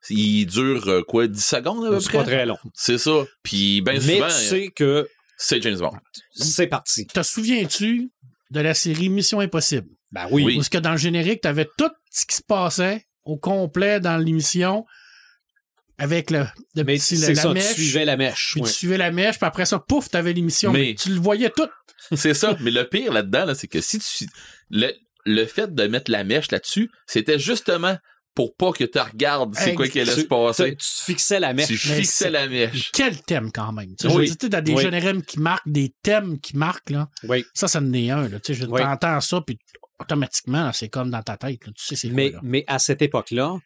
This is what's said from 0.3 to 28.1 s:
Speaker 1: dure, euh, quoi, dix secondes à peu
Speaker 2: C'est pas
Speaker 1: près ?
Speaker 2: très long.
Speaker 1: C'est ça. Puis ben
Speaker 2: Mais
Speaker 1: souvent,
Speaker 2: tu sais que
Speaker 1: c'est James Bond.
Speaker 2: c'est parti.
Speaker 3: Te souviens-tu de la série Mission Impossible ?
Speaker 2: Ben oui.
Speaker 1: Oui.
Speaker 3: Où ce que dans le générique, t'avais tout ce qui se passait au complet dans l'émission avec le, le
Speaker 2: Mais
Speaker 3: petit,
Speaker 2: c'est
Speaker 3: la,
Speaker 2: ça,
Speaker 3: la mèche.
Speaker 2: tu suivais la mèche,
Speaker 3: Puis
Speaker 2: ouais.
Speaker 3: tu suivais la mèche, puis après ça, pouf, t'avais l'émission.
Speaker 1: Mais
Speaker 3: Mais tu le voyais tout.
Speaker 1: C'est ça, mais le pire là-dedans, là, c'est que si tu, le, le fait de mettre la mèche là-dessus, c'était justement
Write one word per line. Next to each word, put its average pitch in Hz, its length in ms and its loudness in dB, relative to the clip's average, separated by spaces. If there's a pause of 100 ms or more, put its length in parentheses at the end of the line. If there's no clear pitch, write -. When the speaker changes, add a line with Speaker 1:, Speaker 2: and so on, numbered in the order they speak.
Speaker 1:
dure, 117 420 0
euh, 92 180 4
quoi, 117 220 2
dix 104 160 -2
secondes 175 420 -2
à 220 40 -2
peu 196 100 2
Speaker 2:
C'est 185 120 -2
pas - 120 2
Speaker 1:
près ? 123 100 -2
Speaker 2:
très 131 120 2
long. 110 120 -4 (180)
Speaker 1:
C'est 120 240 0
ça. 151 260 2 (160)
Puis 202 400 2
ben 135 240 0
Speaker 2:
Mais 165 120 4
Speaker 1:
souvent, 185 100 2
Speaker 2:
tu 170 60 0
sais 196 400 0
que 143 340 2 (280)
Speaker 1:
c'est - 280 0
James 104 160 0
Bond. 80 120 -2 (440)
Speaker 2:
c'est 156 320 2
parti. 123 400 -4
Speaker 3:
Te 175 160 -2
souviens-tu 226 880 0 (420)
de 147 100 -4
la 156 120 2
série 165 360 0
Mission 202 320 2
Impossible ? 151 460 -2 (260)
Speaker 2:
Ben 90 180 -8
oui. 143 140 4
Speaker 1:
Oui. - 120 4
Speaker 3:
Où 147 60 0
ce - 60 -2
que - 80 0
dans 165 140 0
le 165 60 0
générique, 170 440 0
t'avais 151 260 0 (100)
tout 311 120 2 (220)
ce - 140 -2
qui - 120 -2
se - 100 -4
passait 185 560 0 (220)
au 156 120 -6
complet 190 600 0
dans 175 180 0
l'émission 175 680 0 (1120)
avec 156 340 -2
le, 143 140 2 (300)
le 156 80 0
Speaker 2:
Mais 139 140 2
Speaker 3:
petit, 165 200 0
Speaker 2:
c'est 156 160 4
Speaker 3:
la, 147 80 4
Speaker 2:
ça, 165 80 2
Speaker 3:
la 147 40 2
mèche. 208 220 2
Speaker 2:
tu 160 80 -2
suivais 151 220 2
la 139 120 2
mèche, 131 360 0
Speaker 3:
Puis 147 80 -2
Speaker 2:
ouais. 117 60 0
Speaker 3:
tu 110 60 2
suivais 180 240 0
la 175 140 0
mèche, 196 260 0
puis - 100 0
après 180 180 -2
ça, 185 140 0
pouf, 269 300 -2
t'avais 175 240 0
l'émission. 170 380 2
Speaker 1:
Mais 135 80 4
Speaker 3:
Mais 123 160 0
tu 185 140 -2
le 185 120 0
voyais 208 280 2
tout. 311 180 0 (480)
Speaker 1:
C'est 151 180 2
ça, 208 260 2
mais 117 120 0
le 120 180 2
pire 214 240 -2
là-dedans, 107 320 2
là, 139 100 -2
c'est 95 120 -10
que 80 120 -2
si 110 200 -4
tu, - 260 -4 (460)
le, 120 200 0 (340)
le 107 200 4
fait 196 280 -4
de 110 140 2
mettre 117 240 -2
la 104 120 0
mèche 113 280 0
là-dessus, 208 380 0 (160)
c'était 143 340 0
justement 175 560 0 (400)